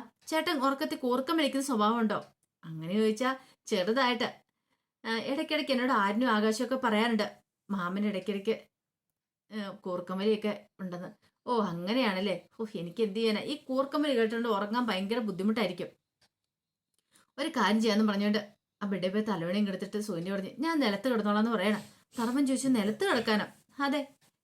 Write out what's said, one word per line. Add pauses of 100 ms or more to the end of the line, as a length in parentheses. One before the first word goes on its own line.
(280)
ചേട്ടൻ
ഉറക്കത്തിൽ
കൂർക്കം
വലിക്കുന്ന
സ്വഭാവമുണ്ടോ?" (440)
അങ്ങനെ
ചോദിച്ചാ (360)
ചെറുതായിട്ട്, (760)
ആ, (120)
ഇടയ്ക്കിടയ്ക്ക്
എന്നോട്
ആരിനും
ആകാശമൊക്കെ
പറയാറുണ്ട്, (420)
മാമൻ
ഇടയ്ക്കിടയ്ക്ക്, (960)
ഏ, (220)
കൂർക്കം
വലിയൊക്കെ (260)
ഉണ്ടെന്ന്. (360)
"ഓ,
അങ്ങനെയാണല്ലേ? (160)
ഓ, (100)
എനിക്ക്
എന്ത്
ചെയ്യാനാ,
ഈ
കൂർക്കം
വലി
കേട്ടുകൊണ്ട്
ഉറങ്ങാൻ
ഭയങ്കര
ബുദ്ധിമുട്ടായിരിക്കും." (1500)
ഒരു
കാര്യം
ചെയ്യാന്ന്
പറഞ്ഞുകൊണ്ട് (400)
ആ
ബെഡിൽ
പോയി
തലവണയും
കിടത്തിട്ട്
സുകന്യ
പറഞ്ഞു,
"ഞാൻ
നിലത്ത്
കിടന്നോളാന്ന്"
പറയണം. (340)
ധർമ്മൻ
ചോദിച്ചു,
"നിലത്ത്
കിടക്കാനോ?" (340)
"അതെ, (420)